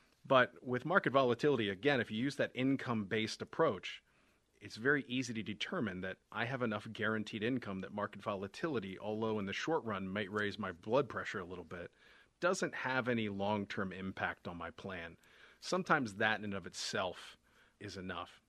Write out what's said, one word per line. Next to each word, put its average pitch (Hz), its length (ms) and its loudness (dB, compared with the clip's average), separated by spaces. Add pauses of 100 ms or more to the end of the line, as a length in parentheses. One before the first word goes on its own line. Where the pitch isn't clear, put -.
(240)
But 131 280 6 (100)
with 123 220 -2
market 160 280 4
volatility, 123 580 6
again, 120 300 4
if 107 120 -2
you 110 100 0
use 139 140 -2
that 117 180 0
income-based 117 880 0
approach, - 600 0 (580)
it's 104 160 -12
very 135 320 4
easy 123 260 -2
to 110 80 -2
determine 98 600 -2
that 92 160 -6 (120)
I 107 140 -2
have 123 180 -2
enough 107 300 -2
guaranteed 107 500 -2
income 110 380 -2
that 95 140 -10
market 104 280 -4
volatility, 101 800 -4
although 107 400 0
in 98 60 -2
the 95 60 -4
short 151 300 0
run 98 240 -2
might 95 240 -2
raise 104 280 -2
my 98 120 -4
blood 113 380 2
pressure 95 320 -6
a 87 40 -6
little 90 200 -10
bit, 85 260 -10 (500)
doesn't 175 340 2
have 127 340 2
any 113 200 2
long-term 101 640 0
impact 95 560 -4
on 87 80 -8
my 82 140 -6
plan. 85 460 -10 (440)
Sometimes 156 540 2
that 107 240 2
in 104 60 -6
and 101 100 -4
of 92 120 -6
itself - 720 -4 (440)
is 98 180 -10
enough. 90 500 -8